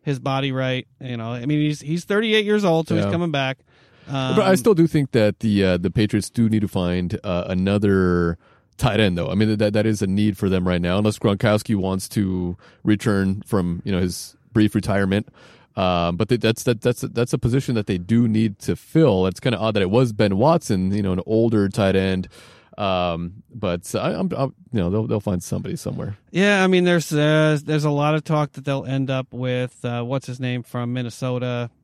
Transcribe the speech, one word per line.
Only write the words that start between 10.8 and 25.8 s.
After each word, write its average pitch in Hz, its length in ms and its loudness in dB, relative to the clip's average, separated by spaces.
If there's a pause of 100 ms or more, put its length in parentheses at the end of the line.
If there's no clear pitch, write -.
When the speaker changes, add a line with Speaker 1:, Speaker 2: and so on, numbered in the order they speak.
Speaker 2:
now, 87 160 0
unless 107 220 0
Gronkowski 107 560 0
wants 95 340 -4
to 92 480 -4 (260)
return 101 600 0
from, 90 400 -2
you 101 60 -4
know, 92 80 0
his - 360 -6 (160)
brief 107 240 4
retirement. 98 520 0 (500)
Um, 87 400 0
but 107 100 -2
th-, 117 140 0
that's, 110 220 0
that, 117 180 0
that's, 123 200 -2
that's 117 320 -4
a 127 40 -2
position 127 380 0
that 104 120 -2
they 98 120 -2
do 113 280 2
need 110 320 0
to - 160 -4
fill. 110 520 2
It's 92 120 -4
kinda 120 200 -2
odd 110 160 0
that 101 80 2
it 92 80 0
was 120 200 4
Ben 104 260 2
Watson, 107 540 2
you 104 120 0
know, 92 100 0
an 92 140 -2
older 110 420 2
tight 95 260 2
end. 95 320 0 (500)
Um, 90 680 -2 (100)
but 92 420 -6
I, 123 180 -2
I'm, 185 220 -4
I'm, 135 200 -4 (160)
you 117 80 0
know, 87 100 0
they'll, 107 180 -2
they'll 110 120 -2
find 92 240 -4
somebody 95 320 -6
somewhere. - 420 -8 (140)